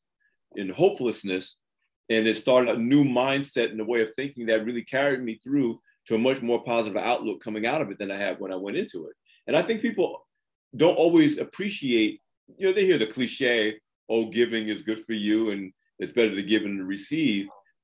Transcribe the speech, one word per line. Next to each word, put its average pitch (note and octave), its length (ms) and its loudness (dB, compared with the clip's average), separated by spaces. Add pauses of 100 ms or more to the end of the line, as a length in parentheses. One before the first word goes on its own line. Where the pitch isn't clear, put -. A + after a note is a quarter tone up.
(560)
and F#2+ 140 -6
hopelessness. G#2+ 880 0 (500)
And A2+ 180 2
it A2 80 4
started B2 400 4
a A#2 60 -2
new C#3 240 6
mindset C3 680 0
and A2 100 -6
a - 20 -6
way A#2 160 0
of A2 140 -2
thinking C3 320 -8
that A2 180 2
really A#2+ 200 -6
carried C3+ 380 0
me A2+ 220 -6
through B2+ 360 0 (260)
to A2+ 80 -2
a A2+ 40 4
much B2+ 220 2
more A#2+ 240 0
positive A2+ 320 0
outlook A2 460 -2
coming G#2+ 240 -6
out D3 160 -2
of G#2 80 -8
it F#2+ 80 -12
than G2 120 -6
I G2 60 -8
had G2 240 -4
when F#2+ 140 -8
I - 20 -6
went G2+ 220 -6
into F2 300 -8
it. - 80 -20 (300)
And B2+ 80 -2
I D#3+ 60 4
think A3 220 -2
people G3+ 440 -2 (480)
don't E3+ 220 4
always E3 400 6
appreciate, A#2+ 840 -2 (360)
you F#3+ 80 -2
know, F#3+ 80 2
they G3+ 100 2
hear F3 140 6
the D3 80 0
cliche, A#2+ 760 0 (300)
"Oh, A2 160 2
giving A2 420 0
is G2+ 140 -4
good A2 240 -6
for A2+ 80 -4
you G#2+ 380 2
and G2 200 -8 (260)
it's F#2 140 -6
better A2 220 2
to G2 80 -4
give G#2 220 0
than G2+ 120 -4
to F#2+ 80 -6
receive." G2+ 640 -2 (360)